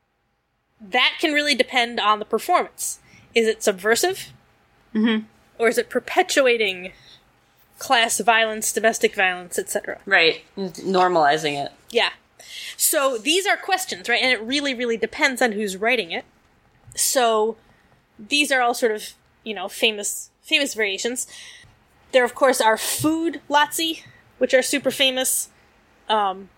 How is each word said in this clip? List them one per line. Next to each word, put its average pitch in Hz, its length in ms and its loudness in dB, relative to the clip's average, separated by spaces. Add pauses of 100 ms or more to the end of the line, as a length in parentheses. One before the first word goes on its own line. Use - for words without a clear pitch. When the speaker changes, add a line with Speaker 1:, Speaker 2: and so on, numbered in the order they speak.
(800)
Speaker 1:
that 254 380 0
can 311 140 0
really 294 220 2
depend 233 440 -2
on 208 200 2
the 214 60 -10
performance. - 720 -2 (340)
Is 226 140 2
it 214 160 -2
subversive? 220 680 0 (640)
Speaker 2:
Mm-hmm. 220 320 0 (320)
Speaker 1:
Or 226 100 2
is 254 100 2
it 226 120 -2
perpetuating 233 1040 0 (880)
class 233 400 2
violence, 220 520 2
domestic 220 440 0
violence, 180 440 -2
et - 100 -6
cetera. - 360 -6
Speaker 2:
Right. 170 380 4 (140)
Normalizing 160 1080 2
it. - 80 -8 (200)
Speaker 1:
Yeah. 202 180 2 (680)
So 277 400 0
these 330 280 0
are 370 120 0
questions, 370 520 -6
right? 226 120 0
And 254 100 2
it 214 100 0
really, 277 320 -2
really 233 240 -2
depends 254 440 -2
on 233 120 2
who's 202 240 -4
writing 214 340 -2
it. 220 140 -6 (680)
So 220 640 2 (600)
these 285 340 -2
are 262 100 2
all 240 120 2
sort 233 200 0
of, 214 200 -10 (300)
you 220 100 -10
know, 190 140 -8
famous, 208 640 -2 (120)
famous 302 320 0
variations. 214 540 -4 (840)
There, 254 120 6
of 240 120 -2
course, 262 260 2
are 220 160 4
food 320 720 -2
Lazzi, 311 540 0 (340)
which 254 160 2
are 254 80 6
super 269 300 -2
famous. 262 580 -2 (580)
Um, 196 500 -2